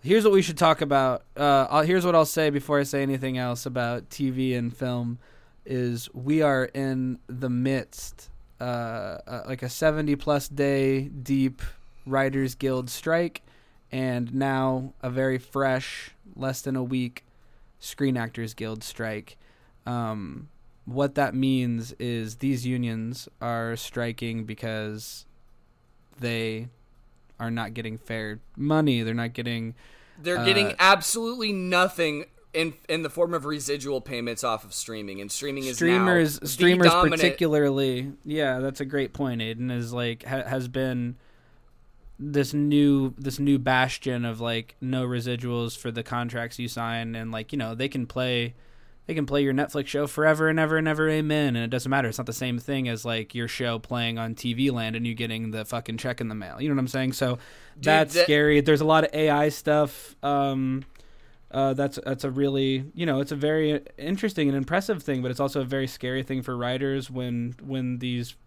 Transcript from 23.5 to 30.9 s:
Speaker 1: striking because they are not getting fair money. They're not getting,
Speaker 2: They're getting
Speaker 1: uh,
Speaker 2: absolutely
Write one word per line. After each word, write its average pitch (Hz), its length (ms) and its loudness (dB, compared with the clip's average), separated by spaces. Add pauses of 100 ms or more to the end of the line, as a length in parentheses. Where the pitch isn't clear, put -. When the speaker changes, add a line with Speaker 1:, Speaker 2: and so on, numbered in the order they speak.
Speaker 1:
striking 117 680 -6
because 107 840 -8 (960)
they 113 480 -4 (720)
are 117 100 -4
not 113 240 -4
getting 110 240 -8
fair 110 400 -8 (180)
money. 147 460 2
They're 113 100 -2
not 117 220 -4
getting, 117 400 -6 (420)
Speaker 2:
They're 156 280 -2
getting 202 240 4
Speaker 1:
uh, - 100 -4
Speaker 2:
absolutely 220 760 4